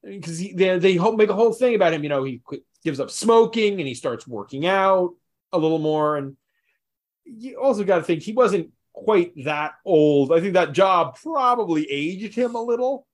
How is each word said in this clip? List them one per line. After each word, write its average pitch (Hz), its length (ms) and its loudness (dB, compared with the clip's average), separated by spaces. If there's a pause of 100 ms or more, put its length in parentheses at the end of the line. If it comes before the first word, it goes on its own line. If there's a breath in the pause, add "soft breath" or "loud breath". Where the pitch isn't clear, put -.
I 220 40 -18
mean, 196 120 -14
'cause 165 160 -12
he, 190 160 -8
they, 185 260 2
they 185 180 4
ho-, 220 200 2
make 214 140 4
a 185 40 0
whole 226 200 4
thing 247 200 2
about 180 200 4
him. 151 80 -6
You 147 80 -4
know, 139 140 -2
he 127 200 -10
quit, - 180 -14 (220)
gives 143 160 -4
up 127 100 -6
smoking 226 680 2
and 147 100 -6
he 127 60 -8
starts 120 320 -8
working 127 400 -8
out 190 480 2 (380)
a 180 60 0
little 160 200 0
more. 151 380 0
And 139 200 -8 (880)
you 247 340 -18
also 226 260 -2
gotta 180 180 2
think 165 200 -4
he 220 100 -12
wasn't 202 380 0 (220)
quite 190 400 0 (120)
that 151 280 -6 (140)
old. 151 440 4
I 165 100 4
think 185 140 -4
that 165 180 2
job 175 500 2
probably 240 680 -2
aged 185 440 -8
him 240 220 -2
a 233 60 -6
little. 247 520 -4